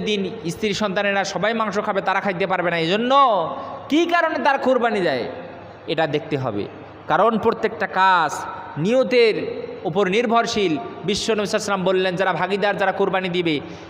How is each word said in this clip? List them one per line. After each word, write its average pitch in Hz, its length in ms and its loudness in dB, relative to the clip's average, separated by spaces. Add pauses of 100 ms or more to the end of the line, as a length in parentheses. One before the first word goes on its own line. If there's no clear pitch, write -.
দিন 208 160 0 (320)
স্ত্রী 208 200 -2
সন্তানেরা 202 480 0 (120)
সবাই 208 200 0
মাংস 214 220 -2 (120)
খাবে, 196 140 0
তারা 196 240 2
খাইতে 196 220 0
পারবে 180 240 0
না, 170 60 0
এই 165 160 0
জন্য 233 180 2 (800)
কী 302 120 4 (120)
কারণে 330 320 2
তার 277 200 4
কুরবানি 233 420 2
দেয়, 127 180 0 (640)
এটা 160 200 0
দেখতে 147 300 -2
হবে। 113 260 -2 (440)
কারণ 190 240 4 (120)
প্রত্যেকটা 220 440 -2 (120)
কাজ 180 320 4 (460)
নিয়তের 233 580 4 (540)
উপর 185 140 2 (120)
নির্ভরশীল। 220 580 2 (320)
বিশ্ব 196 220 -2
নবী 214 200 0
সাল্লাল্লাহু - 60 -4
আলাইহি 208 100 0
ওয়াসাল্লাম 196 260 -2
বললেন, 185 300 2
যারা 190 140 2
ভাগীদার, 190 480 0
যারা 190 180 2
কুরবানি 190 300 0
দিবে, 170 260 2 (340)